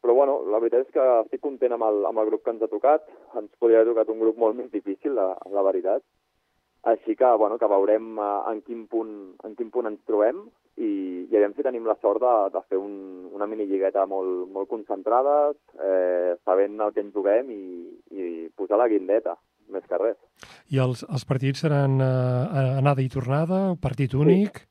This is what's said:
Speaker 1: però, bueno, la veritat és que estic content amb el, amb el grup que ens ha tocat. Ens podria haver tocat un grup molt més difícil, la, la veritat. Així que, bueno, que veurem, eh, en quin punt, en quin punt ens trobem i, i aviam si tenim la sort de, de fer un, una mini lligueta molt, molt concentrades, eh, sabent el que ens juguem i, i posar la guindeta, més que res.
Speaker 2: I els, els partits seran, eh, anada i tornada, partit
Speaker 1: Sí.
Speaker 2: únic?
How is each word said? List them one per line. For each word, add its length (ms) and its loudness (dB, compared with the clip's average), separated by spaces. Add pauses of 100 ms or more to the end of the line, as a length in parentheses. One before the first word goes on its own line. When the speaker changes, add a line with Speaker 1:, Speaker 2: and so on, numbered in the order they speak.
Speaker 1:
però, 140 4
bueno, 320 2
la 120 0
veritat 260 2
és 80 -20
que 120 2 (180)
estic 200 -8
content 320 -2
amb 140 -4
el, 180 0
amb 140 -2
el 80 0
grup 160 -2
que 80 -2
ens 100 -6
ha 80 -4
tocat. 320 2 (360)
Ens 200 -14
podria 220 6
haver 100 4
tocat 220 0
un 80 -4
grup 180 2
molt 160 2
més 160 -10
difícil, 460 -6
la, 160 0 (180)
la 140 0
veritat. 380 0 (840)
Així 320 0
que, 160 4
bueno, 240 2
que 80 0
veurem, 500 2
eh, 120 -4 (220)
en 120 -6
quin 240 -12
punt, 240 -6 (320)
en 140 -14
quin 160 -6
punt 160 -4
ens 180 -10
trobem 380 0 (340)
i, 480 -4
i 80 -2
aviam 220 4
si 80 -2
tenim 180 -2
la 160 0
sort 240 2
de, 80 4 (220)
de 80 -2 (100)
fer 80 0
un, 560 -10
una 160 -4
mini 160 -4
lligueta 400 0
molt, 480 -4
molt 160 -4
concentrades, 880 0 (180)
eh, 640 0 (100)
sabent 320 0
el 160 -2
que 80 -2
ens 100 -12
juguem 380 0
i, 120 -12 (520)
i 120 -6 (280)
posar 240 0
la 80 4
guindeta, 480 0 (400)
més 160 -8
que 80 -2
res. 160 0 (560)
Speaker 2:
I 80 0
els, 240 -2
els 240 -8
partits 400 -2
seran, 320 2
eh, 680 0 (120)
anada 240 2
i 80 -2
tornada, 640 -2
partit 400 -2
Speaker 1:
Sí. 80 2
Speaker 2:
únic? 480 4